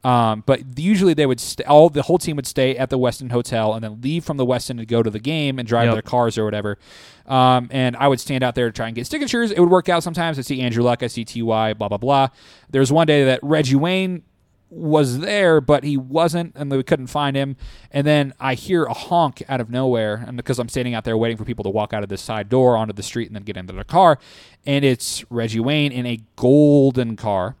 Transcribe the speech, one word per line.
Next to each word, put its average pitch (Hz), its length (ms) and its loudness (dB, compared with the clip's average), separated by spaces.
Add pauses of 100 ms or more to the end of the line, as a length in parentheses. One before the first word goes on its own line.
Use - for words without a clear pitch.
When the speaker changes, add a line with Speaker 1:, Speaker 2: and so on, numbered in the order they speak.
Speaker 1:
Um, 113 440 0
but 131 320 -2
usually 185 340 2
they 147 140 2
would 127 140 0
st-, - 280 -10
all, 151 220 8
the 143 100 -2
whole 165 160 0
team 160 200 -2
would 143 100 -8
stay 131 280 0
at 127 140 -4
the 135 100 -2
Westin 127 340 -2
Hotel 113 420 0
and 113 100 -8
then 107 160 -12
leave 156 240 -4
from 143 140 -6
the 127 80 0
Westin 123 320 -2
to 113 80 -10
go 117 160 2
to 113 80 0
the 107 80 -8
game 139 400 -2
and 117 100 -8
drive 117 200 2
Speaker 2:
Yep. 113 60 2
Speaker 1:
their 110 80 -4
cars 120 360 0
or 110 80 0
whatever. 104 320 -6 (480)
Um, 127 440 2
and 127 260 -2
I 135 120 2
would 131 100 2
stand 131 240 -4
out 123 120 -2
there 123 160 0
to - 20 -16
try 113 140 -6
and 113 100 -10
get 120 100 -8
signatures. 240 440 -2
It 175 100 -2
would 175 80 6
work 185 220 2
out 170 120 2
sometimes. 165 360 -4
I'd 127 80 -8
see 131 160 -4
Andrew 117 200 0
Luck, 120 200 2
I 123 40 -4
see 117 200 -6
T 117 160 -8
Y, 110 320 0
blah, 107 140 -6
blah, 104 100 -4
blah. 135 300 2 (420)
There 135 100 2
was 131 100 4
one 160 160 4
day 147 180 4
that 131 180 2
Reggie 143 340 2
Wayne 185 460 -2 (480)
was 151 480 0
there, 180 420 2
but 135 240 2
he 143 140 -2
wasn't, 160 580 -2
and 143 140 -8
we 135 120 -2
couldn't 131 260 -2
find 143 280 -2
him. 139 200 -4 (340)
And 143 160 -2
then 147 340 2
I 135 140 -2
hear 170 300 -2
a 113 100 -6
honk 165 560 -2
out 131 100 -2
of 113 80 -6
nowhere, 117 580 -2
and 127 120 -14
because 120 200 -4
I'm 117 120 -6
standing 123 240 -4
out 110 100 -6
there 113 140 0
waiting 117 180 0
for 107 80 -10
people 113 200 -8
to 98 60 -2
walk 104 220 -4
out 107 100 -4
of 101 60 -10
this 98 140 -10
side 107 260 -8
door 123 260 4
onto 110 200 -2
the 101 80 -12
street 117 240 -8
and 110 100 -16
then 98 60 -14
get 101 160 -10
into 92 160 -14
their 92 100 -10
car, 165 340 6 (460)
and 143 180 0
it's - 480 0
Reggie 113 300 -2
Wayne 143 320 0
in 123 140 -6
a 117 140 -6 (160)
golden 135 800 4
car. 101 440 -4